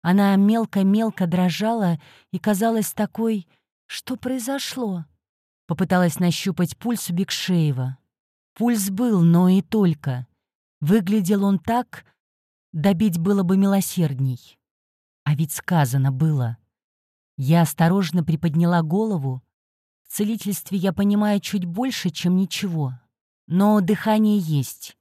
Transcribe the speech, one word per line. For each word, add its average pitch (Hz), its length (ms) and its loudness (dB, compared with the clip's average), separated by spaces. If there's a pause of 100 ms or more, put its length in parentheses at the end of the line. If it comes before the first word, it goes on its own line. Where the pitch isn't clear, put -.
Она 196 360 4
мелко-мелко 208 880 2
дрожала 180 720 0 (320)
и 185 80 -8
казалась 220 540 0
такой: 220 560 -4 (380)
«Что - 300 -10
произошло?» 254 920 -6 (600)
Попыталась 180 520 0
нащупать 180 580 -2
пульс 233 320 -6
у 170 60 -4
Бекшеева. 151 800 -2 (580)
Пульс 214 360 0
был, 202 320 2
но 170 260 6
и 190 140 4
только. 151 640 -2 (540)
Выглядел 196 640 2
он 196 140 2
так, - 460 -6 (680)
добить 170 460 2
было 196 240 2
бы 185 140 2
милосердней. 165 1000 0 (680)
А 147 100 2
ведь 147 180 -2
сказано 135 600 0
было. 131 460 -2 (800)
Я 151 240 4
осторожно 170 600 2
приподняла 165 600 0
голову. 160 600 -2 (600)
В - 100 -20
целительстве 208 640 -4
я 185 160 0
понимаю 202 480 2
чуть 190 240 -4
больше, 190 460 -4
чем 180 260 0
ничего. 165 640 -4 (460)
Но 208 340 4
дыхание 214 580 2
есть. 156 640 -4